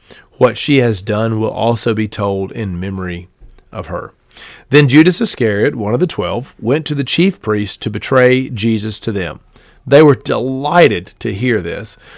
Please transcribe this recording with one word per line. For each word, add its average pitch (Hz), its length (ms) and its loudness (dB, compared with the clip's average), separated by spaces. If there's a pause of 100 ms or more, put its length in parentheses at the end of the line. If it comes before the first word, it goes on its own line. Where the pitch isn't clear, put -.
(400)
what 117 180 2
she 143 200 0
has 113 260 0
done 110 360 -2
will 110 120 -2
also 113 420 0
be 107 140 -2
told 98 440 -4
in 98 280 -8
memory 90 480 -8 (440)
of 101 140 -12
her." - 280 -10 (580)
Then 143 180 6
Judas 160 320 4
Iscariot, 113 540 0
one 107 180 -4
of 127 60 0
the 180 80 0
twelve, 104 520 -6
went 143 280 -2
to 147 80 -4
the 139 80 -4
chief 180 360 0
priests 107 380 -4
to - 140 -8
betray 127 580 2
Jesus 110 520 -2
to 117 100 -6
them. 90 300 -6 (440)
They 139 160 6
were 147 140 8
delighted 131 1040 0
to 110 160 -6
hear 113 260 -2
this 82 360 -10 (200)